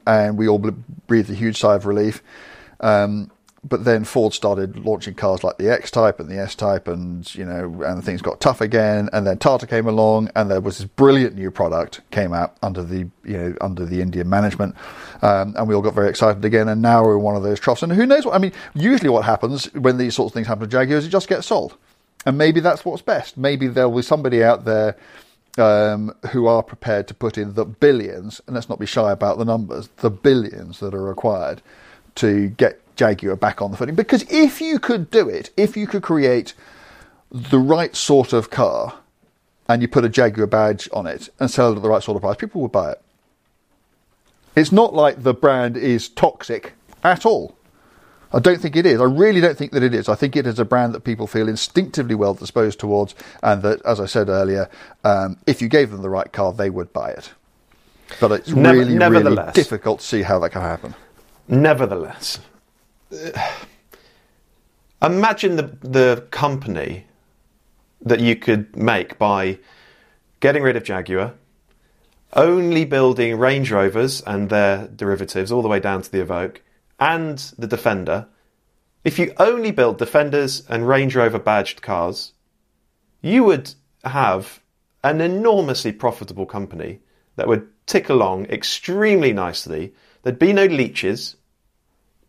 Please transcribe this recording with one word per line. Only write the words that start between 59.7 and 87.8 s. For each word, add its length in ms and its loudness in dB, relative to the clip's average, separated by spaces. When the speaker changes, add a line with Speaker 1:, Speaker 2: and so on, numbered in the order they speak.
Speaker 1:
to 60 -16
see 160 -2
how 160 0
that 120 -2
can 120 -6
happen. 320 -8
Speaker 2:
Nevertheless, 920 0
uh, 260 -12
imagine 540 0
the, 260 -6
the 480 2
company 720 -6
that 200 2
you 140 4
could 400 -2
make 440 -2
by 400 0
getting 220 2
rid 140 2
of 80 -8
Jaguar, 500 -4
only 540 2
building 520 2
Range 320 0
Rovers 520 0
and 260 -4
their 380 0
derivatives 640 -4
all 80 0
the 80 0
way 120 0
down 200 -4
to 100 -14
the 140 -2
Evoque 380 -6
and 380 -2
the 80 -8
Defender. 600 -4
If 160 -2
you 200 -2
only 340 2
built 260 2
Defenders 720 0
and 180 -4
Range 300 2
Rover 240 2
badged 420 0
cars, 500 -6
you 220 2
would 320 2
have 560 -2
an 180 0
enormously 680 0
profitable 560 -6
company 540 -12
that 140 -4
would 200 0